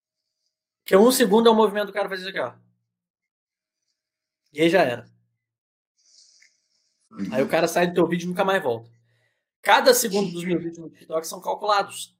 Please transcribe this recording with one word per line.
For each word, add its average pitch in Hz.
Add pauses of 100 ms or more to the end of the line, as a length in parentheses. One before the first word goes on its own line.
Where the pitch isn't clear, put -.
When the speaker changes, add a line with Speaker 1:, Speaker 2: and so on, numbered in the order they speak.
(840)
Speaker 1:
Porque 190
um 220
segundo 226
é -
o 220
movimento 208
do 196
cara 196
fazer 185
isso 190
aqui, 180
ó. 123 (2000)
E 147
aí 170
já 180
era. 120 (2000)
Speaker 2:
Uhum. 98
Speaker 1:
Aí 131
o 120
cara 170
sai 175
do 175
teu 170
vídeo 175
e -
nunca 180
mais 190
volta. 117 (720)
Cada 240
segundo 196
dos 170
meus 175
vídeos 170
no 160
TikTok -
são 190
calculados. -